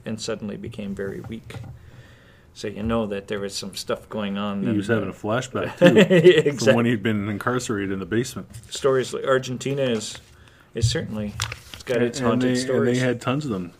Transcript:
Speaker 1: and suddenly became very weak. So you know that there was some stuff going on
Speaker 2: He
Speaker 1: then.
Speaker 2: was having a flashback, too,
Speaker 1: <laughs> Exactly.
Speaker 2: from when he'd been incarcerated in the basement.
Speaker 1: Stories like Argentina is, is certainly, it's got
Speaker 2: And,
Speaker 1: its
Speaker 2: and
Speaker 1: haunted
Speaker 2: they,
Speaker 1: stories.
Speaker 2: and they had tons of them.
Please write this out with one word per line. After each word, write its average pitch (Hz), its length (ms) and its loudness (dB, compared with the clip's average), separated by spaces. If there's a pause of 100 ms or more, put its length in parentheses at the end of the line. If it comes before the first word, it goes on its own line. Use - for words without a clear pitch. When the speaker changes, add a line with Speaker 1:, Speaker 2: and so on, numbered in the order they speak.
Speaker 1:
and 110 160 -8
suddenly 104 340 -8
became 101 400 -10
very 98 240 -8
weak. - 360 -14 (1000)
So - 140 -10
you 101 160 -8
know 113 240 0
that 98 200 -6
there 104 120 -4
was 98 160 -6
some 95 200 -10
stuff - 340 -6
going 101 280 -4
on 101 240 -4
Speaker 2:
He - 60 -2
Speaker 1:
then. 110 100 0
Speaker 2:
was 101 100 -2
having 104 220 0
a 90 40 -10
flashback, 110 640 -4
too, 175 200 8
Speaker 1:
<laughs> 190 180 6
Exactly. 156 420 8 (100)
Speaker 2:
from 127 80 8
when 120 100 4
he'd 117 180 2
been 104 260 0
incarcerated 101 640 -2
in 98 80 -2
the 95 60 -6
basement. 107 420 -2 (220)
Speaker 1:
Stories 131 440 0
like - 120 -6
Argentina 131 580 0
is, 113 340 -2 (560)
is - 160 2
certainly, 107 440 -4 (400)
it's - 100 -18
got 123 140 -2
Speaker 2:
And, 117 80 4
Speaker 1:
its 120 140 -4
Speaker 2:
and 127 80 0
Speaker 1:
haunted 127 240 2
Speaker 2:
they, 127 40 2
Speaker 1:
stories. 123 340 0
Speaker 2:
and 123 80 2
they - 20 2
had 123 220 0
tons 139 240 -2
of 131 60 -4
them. 90 280 -4